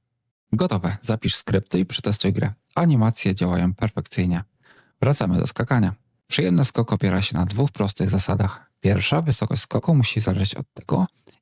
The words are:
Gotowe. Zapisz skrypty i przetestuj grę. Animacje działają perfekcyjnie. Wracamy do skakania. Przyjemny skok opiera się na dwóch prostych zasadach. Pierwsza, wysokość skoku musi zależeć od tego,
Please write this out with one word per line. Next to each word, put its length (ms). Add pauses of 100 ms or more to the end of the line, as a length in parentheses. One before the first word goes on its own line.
(520)
Gotowe. 500
Zapisz 340
skrypty 440
i 60
przetestuj 480
grę. 200 (220)
Animacje 600
działają 380
perfekcyjnie. 720 (580)
Wracamy 360
do 100
skakania. 460 (340)
Przyjemny 380
skok 280
opiera 280
się 140
na 100
dwóch 260
prostych 380
zasadach. 720
Pierwsza, 420
wysokość 400
skoku 340
musi 260
zależeć 340
od 180
tego, 340 (340)